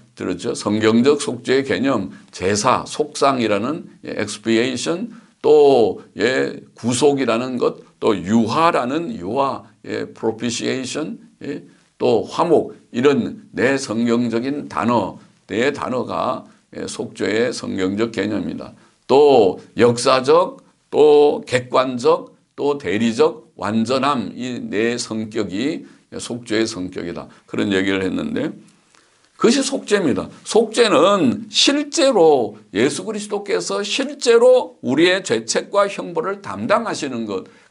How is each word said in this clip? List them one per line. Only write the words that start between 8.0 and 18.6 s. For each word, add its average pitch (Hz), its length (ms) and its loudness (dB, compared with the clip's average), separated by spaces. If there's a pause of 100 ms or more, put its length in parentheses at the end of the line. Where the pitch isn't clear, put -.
유화라는 123 960 0
유화, 113 480 -4 (220)
예, 107 280 -8
propitiation, 120 1080 -6 (240)
예, - 200 -10 (360)
또 123 240 2
화목, 156 520 0 (160)
이런 120 600 0
네 127 260 0
성경적인 120 920 -2
단어, 98 500 -2 (260)
네 117 260 0
단어가, 104 720 -4 (300)
예, 85 120 -10
속죄의 113 680 -4
성경적 101 580 -4
개념입니다. 95 600 -6 (320)